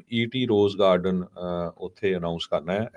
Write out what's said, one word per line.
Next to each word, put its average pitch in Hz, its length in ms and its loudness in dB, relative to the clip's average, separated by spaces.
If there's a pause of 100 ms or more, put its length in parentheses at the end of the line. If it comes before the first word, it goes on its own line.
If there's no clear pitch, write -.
(140)
ਈ 117 120 0
ਟੀ 127 200 -4
ਰੋਜ਼ 101 340 4
ਗਾਰਡਨ, 92 440 4
ਅ, 87 540 -8
ਉੱਥੇ 95 380 -4
ਅਨਾਉਂਸ 85 300 -4
ਕਰਨਾ 82 280 -4
ਹੈ 107 240 -4